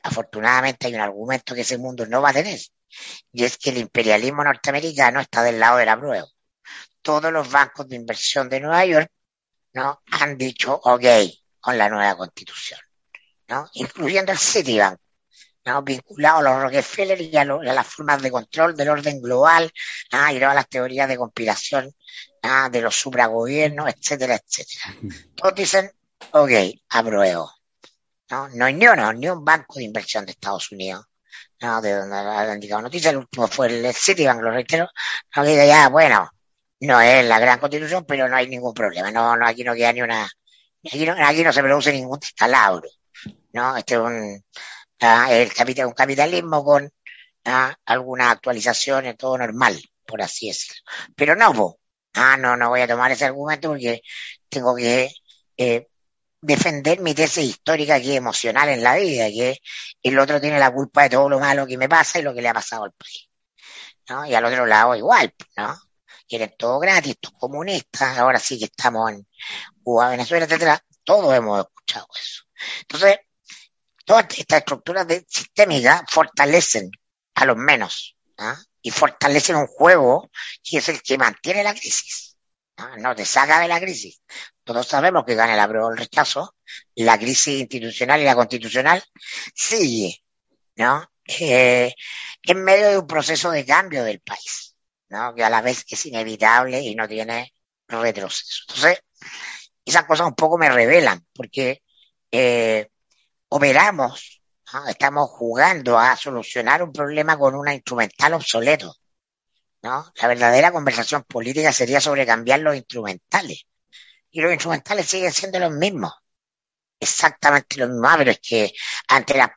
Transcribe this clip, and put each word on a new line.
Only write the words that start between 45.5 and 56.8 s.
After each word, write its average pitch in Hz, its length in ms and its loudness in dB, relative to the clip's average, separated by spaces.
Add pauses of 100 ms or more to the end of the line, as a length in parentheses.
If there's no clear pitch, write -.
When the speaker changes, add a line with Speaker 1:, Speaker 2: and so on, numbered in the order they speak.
Speaker 1:
capital, 127 360 -2
un 120 40 -8
capitalismo 147 720 0
con, 143 260 2 (540)
ah, 131 400 0
algunas 127 480 0
actualizaciones, 123 840 -4
todo 131 180 -4
normal, 117 420 0 (280)
por 107 160 -8
así 101 260 -8
decirlo. - 320 -12 (340)
Pero 151 220 2
no, 214 160 4
po. 104 280 -2 (340)
Ah, 131 240 4
no, 123 180 0
no 120 140 0
voy 123 100 2
a 123 80 0
tomar 123 240 0
ese 139 140 -2
argumento 143 420 -6
porque 120 320 -4 (480)
tengo 123 260 -2
que, 123 380 0 (460)
eh, 120 300 -2 (560)
defender 151 540 0